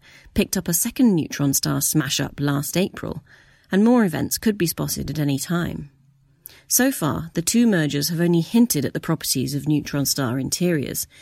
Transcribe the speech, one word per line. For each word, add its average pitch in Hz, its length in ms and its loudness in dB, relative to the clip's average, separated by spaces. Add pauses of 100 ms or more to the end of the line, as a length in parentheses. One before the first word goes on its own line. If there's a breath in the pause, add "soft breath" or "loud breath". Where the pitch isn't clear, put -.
(320 loud breath)
picked - 240 0
up 180 120 -2
a 170 40 0
second 233 440 2
neutron 143 380 0
star 143 260 -2
smash-up 143 580 -2
last 143 380 -2
April, - 480 -4 (480 soft breath)
and 196 100 4
more 233 220 6
events 147 340 -2
could 208 180 0
be 170 120 0
spotted 147 420 -6
at 147 80 -4
any 143 220 0
time. 165 500 -6 (800 loud breath)
So 262 240 2
far, 160 420 -2
the 170 80 0
two 233 240 2
mergers 151 440 0
have 165 100 -2
only 170 220 4
hinted 220 420 2
at - 80 -4
the 151 80 -6
properties 139 560 -2
of 139 100 -6
neutron 143 400 0
star 131 320 -2
interiors, 147 680 -2 (140 loud breath)